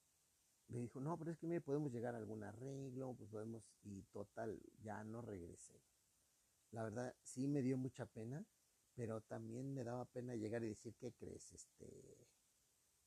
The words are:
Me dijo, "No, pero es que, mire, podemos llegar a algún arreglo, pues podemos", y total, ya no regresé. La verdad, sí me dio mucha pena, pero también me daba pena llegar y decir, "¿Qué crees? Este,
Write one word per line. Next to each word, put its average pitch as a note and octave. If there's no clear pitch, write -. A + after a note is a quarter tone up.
Me A#2+
dijo, B2
"No, D#3+
pero D#3+
es D#3+
que, -
mire, E3+
podemos D3
llegar A#2+
a A#2
algún G#2+
arreglo, B2+
pues G#2+
podemos", A2
y G2
total, G#2+
ya G#2
no A2
regresé. F#2
La A2+
verdad, A#2+
sí C3
me C#3+
dio C3
mucha B2+
pena, A#2+
pero A2
también A#2+
me C3
daba B2
pena B2
llegar A2
y A2+
decir, G#2+
"¿Qué -
crees? -
Este, -